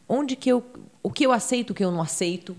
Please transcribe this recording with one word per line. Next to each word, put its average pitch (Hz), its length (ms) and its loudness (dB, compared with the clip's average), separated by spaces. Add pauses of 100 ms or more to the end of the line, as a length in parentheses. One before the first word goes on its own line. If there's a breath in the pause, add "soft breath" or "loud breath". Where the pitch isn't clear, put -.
onde 262 280 0
que - 140 0
eu, 247 140 4 (380)
o - 80 -4
que - 160 2
eu 262 60 6
aceito, 240 400 0
o - 20 -6
que 202 100 -2
eu 185 60 2
não 175 120 0
aceito, 175 580 -4